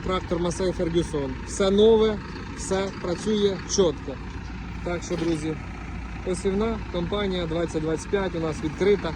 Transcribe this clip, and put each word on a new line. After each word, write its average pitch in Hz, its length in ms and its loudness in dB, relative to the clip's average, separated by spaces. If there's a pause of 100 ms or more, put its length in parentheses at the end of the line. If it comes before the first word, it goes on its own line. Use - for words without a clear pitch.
трактор 180 340 0
Масей 175 340 0
Фергюсон. 160 640 0 (120)
Все 190 240 2
нове, 214 480 8 (380)
все 190 320 -2 (140)
працює 196 540 2 (120)
чітко. 147 460 2 (680)
Так 170 180 -4
що, 175 140 -4
друзі, 160 400 0 (680)
посівна 196 540 0 (140)
кампанія 180 540 -2
двадцять 165 360 -2
двадцять 160 280 -2
п'ять 190 240 0
у 165 60 -2
нас 160 240 -2
відкрита 175 520 2